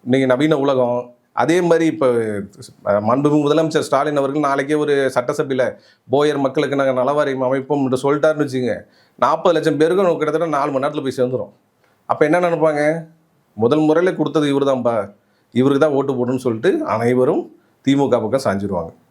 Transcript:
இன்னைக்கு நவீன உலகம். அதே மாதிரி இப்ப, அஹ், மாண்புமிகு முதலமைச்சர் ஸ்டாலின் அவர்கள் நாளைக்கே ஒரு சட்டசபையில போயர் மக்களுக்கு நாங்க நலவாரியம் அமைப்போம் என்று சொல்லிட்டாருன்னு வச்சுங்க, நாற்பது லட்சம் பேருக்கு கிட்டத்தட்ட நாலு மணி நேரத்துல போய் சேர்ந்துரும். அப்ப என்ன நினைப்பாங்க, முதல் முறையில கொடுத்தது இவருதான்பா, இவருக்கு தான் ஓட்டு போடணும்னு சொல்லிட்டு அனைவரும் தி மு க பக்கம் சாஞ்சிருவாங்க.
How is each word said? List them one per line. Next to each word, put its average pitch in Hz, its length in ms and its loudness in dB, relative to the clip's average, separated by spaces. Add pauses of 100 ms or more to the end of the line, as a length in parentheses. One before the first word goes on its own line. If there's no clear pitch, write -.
இன்னைக்கு 131 220 2
நவீன 143 320 2
உலகம். 127 540 0 (200)
அதே 156 280 2
மாதிரி 165 260 2
இப்ப, 143 220 0
அஹ், 110 360 -2 (400)
மாண்புமிகு 120 540 2
முதலமைச்சர் 151 420 2
ஸ்டாலின் 143 360 -2
அவர்கள் 139 240 -2
நாளைக்கே 143 340 -2
ஒரு 143 400 0
சட்டசபையில 127 600 -2 (360)
போயர் 143 280 2
மக்களுக்கு 135 380 -2
நாங்க 135 160 0
நலவாரியம் 135 500 -2
அமைப்போம் 135 420 -2
என்று 131 120 0
சொல்லிட்டாருன்னு 151 500 0
வச்சுங்க, 123 340 -4 (360)
நாற்பது 165 380 2
லட்சம் 151 220 0
பேருக்கு 175 280 2
கிட்டத்தட்ட 156 420 0
நாலு 147 260 -2
மணி 135 140 -2
நேரத்துல 139 160 -4
போய் 127 140 -6
சேர்ந்துரும். 123 360 -4 (540)
அப்ப - 180 0
என்ன 165 160 2
நினைப்பாங்க, 160 680 0 (480)
முதல் 123 240 2
முறையில 156 380 2
கொடுத்தது 147 420 0
இவருதான்பா, 120 540 0 (400)
இவருக்கு 135 340 2
தான் 143 100 0
ஓட்டு 135 160 -2
போடணும்னு 123 240 -2
சொல்லிட்டு 127 480 -2
அனைவரும் 127 720 0 (260)
தி 139 140 0
மு 139 120 2
க 117 120 2
பக்கம் 110 240 -4
சாஞ்சிருவாங்க. 95 500 -4 (160)